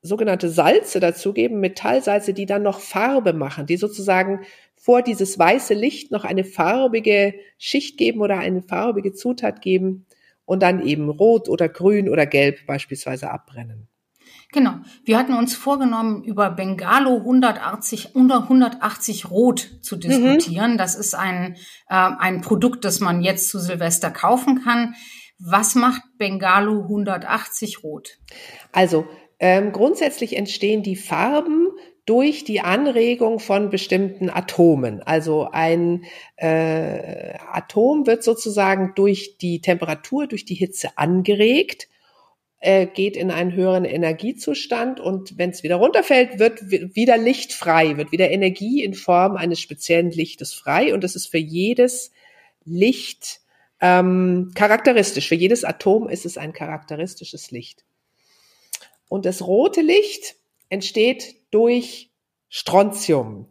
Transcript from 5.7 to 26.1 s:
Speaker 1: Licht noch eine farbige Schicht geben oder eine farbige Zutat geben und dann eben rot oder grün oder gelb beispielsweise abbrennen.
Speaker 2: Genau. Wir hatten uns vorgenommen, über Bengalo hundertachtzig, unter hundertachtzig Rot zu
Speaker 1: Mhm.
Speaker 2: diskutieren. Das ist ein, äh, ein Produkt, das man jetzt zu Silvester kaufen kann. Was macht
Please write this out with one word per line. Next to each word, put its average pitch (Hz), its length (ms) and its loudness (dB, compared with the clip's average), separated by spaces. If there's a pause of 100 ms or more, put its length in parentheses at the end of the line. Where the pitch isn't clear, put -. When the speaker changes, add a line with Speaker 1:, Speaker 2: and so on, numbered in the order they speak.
Speaker 1:
Licht 226 380 -4
noch 202 120 -4
eine 190 200 -2
farbige 208 920 2 (240)
Schicht - 400 -6
geben 233 220 0
oder 202 180 0
eine 185 240 -4
farbige 196 500 -4
Zutat 233 480 -6
geben 185 460 -2 (380)
und 190 180 0
dann 185 240 2
eben 147 220 -2
rot 220 400 2
oder 165 220 0
grün 196 400 0
oder 151 160 2
gelb 143 400 0
beispielsweise 139 640 -8
abbrennen. 117 580 -16 (640)
Speaker 2:
Genau. 247 220 2 (300)
Wir 220 120 2
hatten 254 160 0
uns 240 240 -2
vorgenommen, 226 680 -2
über 202 280 -2
Bengalo 190 720 0
hundertachtzig, 220 880 0
unter 254 360 4
hundertachtzig 233 800 0
Rot 240 400 2 (100)
zu - 160 -10
Speaker 1:
Mhm. 170 40 -10
Speaker 2:
diskutieren. 240 760 2
Das 185 200 -2
ist 208 180 -6
ein, 180 420 -4 (320)
äh, 185 60 -4
ein 185 480 0
Produkt, 233 420 0
das 185 160 -2
man 175 220 0
jetzt 185 260 -2
zu 202 100 -6
Silvester 170 520 -4
kaufen 254 520 0
kann. 233 320 0 (440)
Was 196 380 0
macht 254 260 2 (160)